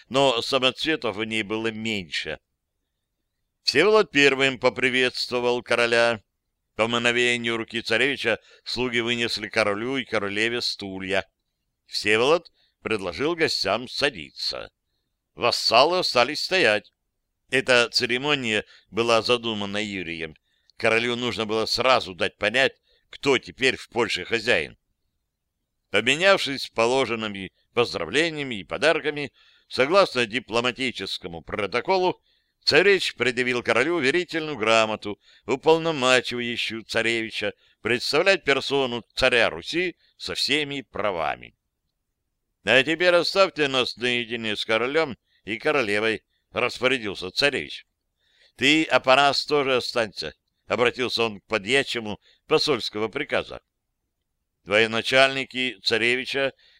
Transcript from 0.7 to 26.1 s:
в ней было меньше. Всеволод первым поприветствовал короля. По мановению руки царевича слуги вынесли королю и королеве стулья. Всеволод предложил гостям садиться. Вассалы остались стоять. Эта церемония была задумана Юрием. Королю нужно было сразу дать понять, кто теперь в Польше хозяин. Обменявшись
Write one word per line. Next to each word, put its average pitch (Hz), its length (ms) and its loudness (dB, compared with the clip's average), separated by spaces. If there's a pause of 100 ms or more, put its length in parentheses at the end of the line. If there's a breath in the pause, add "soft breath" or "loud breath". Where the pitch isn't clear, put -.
в 107 80 -4
ней 110 180 -4
было 110 300 -4
меньше. 101 640 -6 (1300)
Всеволод 202 480 4
первым 135 480 4
поприветствовал 123 1040 0
короля. 117 580 2 (540)
По 107 140 0
мановению 120 680 0
руки 113 260 -6
царевича 117 600 -2 (240 soft breath)
слуги 120 340 -2
вынесли 117 480 -2
королю 110 480 -2
и 127 80 -4
королеве 110 580 -4
стулья. 95 640 -4 (600)
Всеволод 123 680 0 (300)
предложил 104 540 -4
гостям 117 520 -2
садиться. 78 840 -8 (640)
Вассалы 120 680 4
остались 131 440 0
стоять. 117 480 0 (580)
Эта 123 440 4
церемония 123 720 -2 (260 soft breath)
была 113 300 2
задумана 107 600 -2
Юрием. 85 540 -8 (400)
Королю 117 400 0
нужно 117 300 -4
было 110 220 -2
сразу 120 480 2
дать 95 200 -4
понять, 117 400 0 (340)
кто 139 280 0
теперь 117 400 0
в - 100 -14
Польше 101 380 -2
хозяин. 104 520 -2 (1120)
Обменявшись 139 760 2